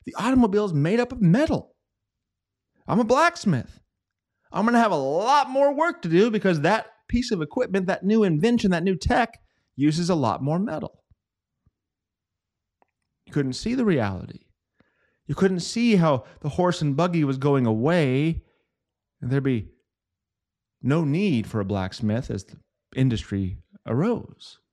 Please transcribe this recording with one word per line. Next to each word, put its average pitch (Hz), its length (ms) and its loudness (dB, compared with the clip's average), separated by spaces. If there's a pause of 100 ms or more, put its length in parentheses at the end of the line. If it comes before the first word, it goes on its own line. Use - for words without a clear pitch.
The - 100 -14
automobile 214 500 2
is 185 80 -4
made 165 260 0
up 240 120 -2
of 247 100 -6
metal. 202 540 2 (1120)
I'm 180 120 0
a 247 40 2
blacksmith. 247 760 0 (720)
I'm 190 140 -2
gonna 240 140 4
have 220 120 2
a 170 40 0
lot 214 540 0
more 277 240 2
work 330 300 -2
to 170 60 -4
do 190 200 4
because 190 320 0
that 202 260 2 (200)
piece 240 240 -2
of 175 100 -2
equipment, 190 460 -2
that 185 160 -2
new 214 200 4
invention, 196 480 2
that 170 120 0
new 190 120 0
tech 240 440 -2 (360)
uses 156 340 0
a 185 60 2
lot 123 260 0
more 151 180 -2
metal. - 440 -8 (2250)
You - 80 -20
couldn't 135 200 -2
see 233 220 -6
the 254 100 0
reality. 107 540 -2 (880)
You 147 80 -6
couldn't 190 260 0
see 226 340 0
how 160 300 2 (160)
the 151 80 -6
horse 175 320 0
and 143 140 0
buggy 170 280 0
was 135 140 -2
going 135 280 2
away 139 800 0 (760)
and 123 120 -6
there'd 139 120 0
be 123 260 -2 (1120)
no 156 220 0
need 143 440 0
for 110 120 -4
a 98 60 -2
blacksmith 104 640 -4
as 104 140 -8
the - 140 -20 (380)
industry 101 640 -2 (300)
arose. - 720 -6 (140)